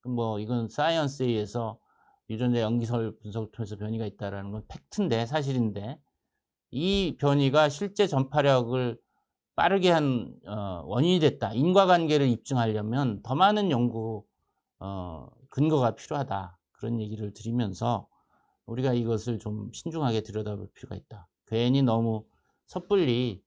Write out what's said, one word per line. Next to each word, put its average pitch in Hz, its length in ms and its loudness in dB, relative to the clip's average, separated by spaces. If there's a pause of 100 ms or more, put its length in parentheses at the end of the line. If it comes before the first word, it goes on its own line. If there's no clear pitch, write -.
뭐 117 360 -2
이건 113 300 -2
사이언스에 147 580 0
의해서 110 520 -2 (500)
유전자 120 320 0
연기설 113 580 -2
분석을 110 320 -8
통해서 104 260 -8
변이가 110 280 -4
있다라는 101 460 -8
건 107 160 -10
팩트인데, 120 580 -2
사실인데, 123 760 -2 (720)
이 185 460 0
변이가 143 520 4
실제 196 380 0
전파력을 131 920 2 (560)
빠르게 180 340 4
한, 139 440 2 (120)
어, 98 400 -6
원인이 151 340 2
됐다. 123 340 2
인과관계를 165 760 4
입증하려면 113 960 -2
더 131 120 -4
많은 196 360 4
연구, 113 540 -2 (540)
어, 90 500 -10 (200)
근거가 143 460 2
필요하다. 98 640 -6 (120)
그런 117 280 -6
얘기를 107 340 -6
드리면서 113 760 -2 (600)
우리가 123 260 -2
이것을 113 460 -2
좀 107 340 -8
신중하게 143 480 -2
들여다볼 104 520 -8
필요가 - 220 -14
있다. 95 320 -16 (200)
괜히 123 340 2
너무 113 440 2 (420)
섣불리 127 800 0